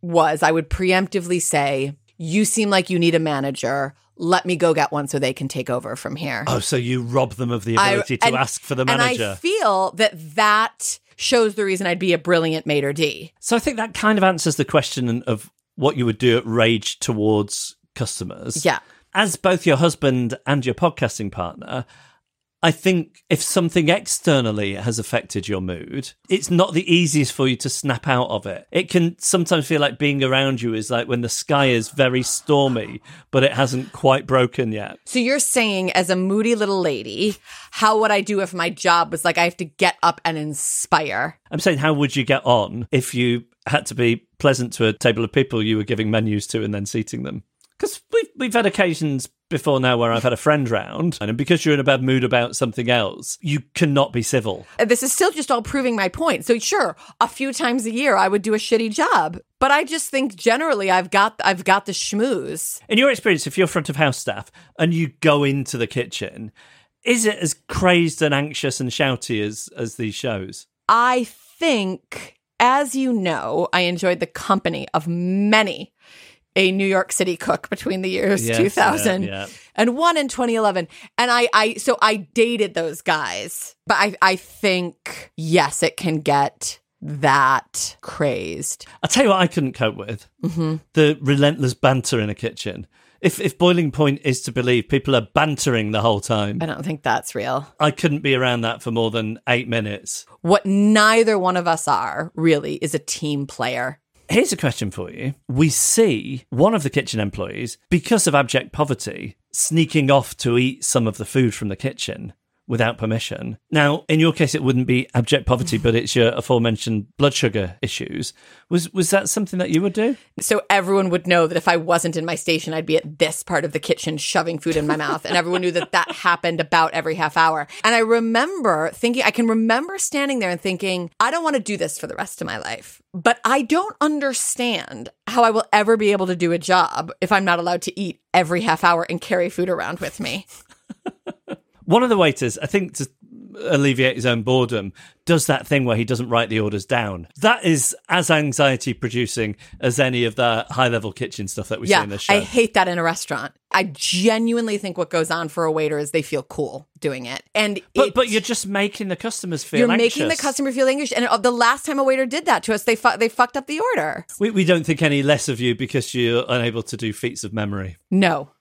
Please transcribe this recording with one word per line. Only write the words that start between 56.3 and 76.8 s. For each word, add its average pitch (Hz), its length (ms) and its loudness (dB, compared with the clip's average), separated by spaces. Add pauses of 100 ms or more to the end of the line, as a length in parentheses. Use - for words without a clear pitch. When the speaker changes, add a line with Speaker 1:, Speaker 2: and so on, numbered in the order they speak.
Speaker 1:
So 240 120 2
sure, 220 380 -2 (240)
a 233 80 2
few 269 240 -6
times 247 320 -2
a 226 80 -4
year 240 240 2
I 190 120 4
would 202 120 2
do 214 140 0
a 220 40 0
shitty 220 340 0
job, 185 480 0 (200)
but 269 100 4
I 302 140 4
just 302 260 -6
think 262 260 -2
generally 226 540 0
I've 185 200 2
got, 202 340 2
I've 185 200 0
got 190 200 4
the 202 80 -8
schmooze. 175 960 -4
Speaker 2:
In 214 80 2
your 269 140 4
experience, 196 360 0
if 143 120 -6
you're 180 80 4
front 160 240 -4
of 135 60 -4
house 147 200 2
staff - 340 -8 (280)
and 170 160 2
you 160 140 0 (120)
go 147 240 4
into 139 320 -2
the 117 100 0
kitchen, - 640 -8 (540)
is 233 220 2
it 208 120 0
as 160 160 -2 (140)
crazed 175 540 2
and 147 100 2
anxious 143 480 -2
and 127 80 -2
shouty 120 580 -2
as, 107 300 -8
as 113 200 -8
these 110 180 -6
shows? 101 520 -8 (220)
Speaker 1:
I 240 360 2
think, - 1120 -4 (200)
as 262 360 2
you 262 180 0
know, 175 600 -2
I 180 80 4
enjoyed 175 380 0
the 170 60 -2
company 165 680 -2
of 160 120 -2
many 196 840 0 (640)
a 190 140 4
New 196 140 0